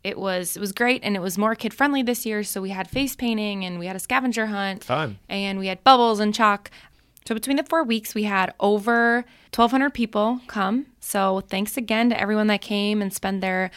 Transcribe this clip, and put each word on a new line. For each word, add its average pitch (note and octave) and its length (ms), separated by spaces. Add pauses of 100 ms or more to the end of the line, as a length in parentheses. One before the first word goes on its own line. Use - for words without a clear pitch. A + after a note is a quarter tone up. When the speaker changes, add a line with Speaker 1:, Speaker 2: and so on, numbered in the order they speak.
Speaker 1:
It G3 160
was, F#3 380
it - 60
was G3+ 100
great, B3 320
and G3+ 100
it F#3+ 80
was F3+ 160
more A3 180
kid-friendly C4+ 480
this A#3+ 220
year, G#3+ 160
so G3+ 200
we F#3+ 80
had F#3+ 200
face C4 280
painting, G#3+ 480
and F3+ 140
we F3 80
had F#3+ 100
a - 20
scavenger B3 460
hunt. G3 400
Speaker 2:
Fun. B2+ 420
Speaker 1:
And G3 320
we F#3+ 80
had F#3 160
bubbles A#3 380
and G#3 120
chalk. G#3 380 (560)
So A3 80
between C4 220
the D4+ 60
four E4 200
weeks, A3+ 320
we G#3+ 80
had G3 360
over A#3 640 (280)
twelve A#3 180
hundred C4+ 240
people A3+ 540
come. G#3+ 400 (120)
So F#3+ 420
thanks G3 360
again A#3 320
to A#3 100
everyone G#3+ 280
that G#3 140
came G#3 420
and F#3+ 100
spent G3 280
their F#3 360